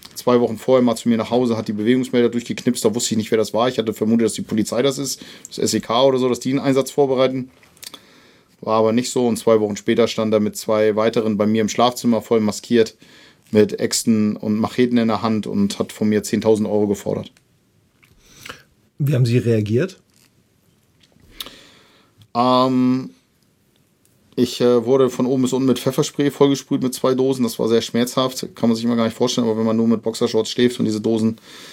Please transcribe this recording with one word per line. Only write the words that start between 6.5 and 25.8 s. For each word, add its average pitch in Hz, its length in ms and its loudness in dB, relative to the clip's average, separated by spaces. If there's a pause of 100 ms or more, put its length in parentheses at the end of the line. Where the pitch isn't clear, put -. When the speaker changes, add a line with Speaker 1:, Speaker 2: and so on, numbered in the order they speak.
Speaker 1:
einen 135 100 0
Einsatz 135 320 0
vorbereiten. 131 580 0 (1080)
War 110 180 0
aber 110 140 2
nicht 123 180 -2
so 123 160 0
und 113 100 0
zwei 113 220 2
Wochen 104 180 -2
später 117 300 2
stand 110 260 -2
er 110 60 4
mit 104 180 -2
zwei 107 380 0
weiteren 110 420 0
bei 104 100 2
mir 110 160 2
im 104 60 0
Schlafzimmer, 120 540 0
voll 117 160 0
maskiert, 110 580 0 (540)
mit 107 300 4
Äxten 107 560 0
und 107 220 -4
Macheten 120 400 0
in 113 100 2
der 107 140 -2
Hand 110 240 -2
und 101 320 -2
hat 104 140 -6
von 107 160 -2
mir 104 140 0
zehntausend 107 460 0
Euro 104 180 0
gefordert. 101 460 -4 (1700)
Speaker 2:
Wie 147 160 0
haben 127 120 2
Sie 120 120 2
reagiert? 113 600 0 (2250)
Speaker 1:
Ähm, 127 760 2 (1200)
ich, 123 260 -2
äh, 123 240 4
wurde 131 240 4
von 127 180 -2
oben 131 160 0
bis 127 100 0
unten 131 160 0
mit 127 100 2
Pfefferspray 143 540 -2